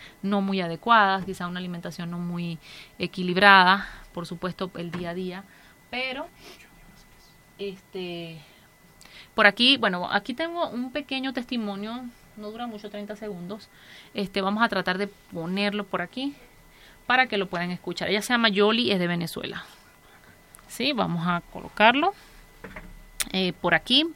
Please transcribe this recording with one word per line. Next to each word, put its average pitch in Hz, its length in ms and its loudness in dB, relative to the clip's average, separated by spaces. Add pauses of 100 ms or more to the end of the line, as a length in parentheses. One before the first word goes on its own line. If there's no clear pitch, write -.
(220)
no 202 200 0
muy 196 180 0
adecuada, 190 640 4
quizás 185 240 -8
una 180 120 -6
alimentación 175 520 -8
no 175 80 -8
muy 175 400 -4 (380)
equilibrada, 185 880 6 (260)
por 170 120 -8
supuesto, 180 500 -8
el 170 160 -8
día 175 200 -8
a - 20 -8
día, 185 300 -8 (460)
pero, 262 380 -6 (1300)
este, 175 840 -10 (920)
por 214 140 6
aquí, 247 300 6
bueno, 185 340 0
aquí 208 220 -2
tengo 330 360 -4
un 247 220 -8
pequeño 269 400 -6
testimonio, 233 720 -6 (320)
no 214 160 -12
dura 240 160 -10
mucho, 214 220 -12
treinta 208 260 -10
segundos, 202 540 -12 (440)
este, 196 280 -4
vamos 202 200 0
a 233 60 2
tratar 185 300 -2
de 196 100 -4
ponerlo 202 800 -4
por 175 160 -4
aquí 262 340 -6 (720)
para 254 200 4
que 220 100 -2
lo 190 100 0
puedan 175 240 -4
escuchar. 175 380 -6
Ella 202 120 2
se 247 120 -2
llama 233 160 4
Yoli, 214 420 4
es 190 80 2
de 175 80 2
Venezuela. - 560 -4 (1040)
Sí, 262 240 -4
vamos 175 340 -2
a 175 160 0 (120)
colocarlo, 269 600 4 (1160)
eh, 185 220 -2
por 170 200 0
aquí 247 320 2 (100)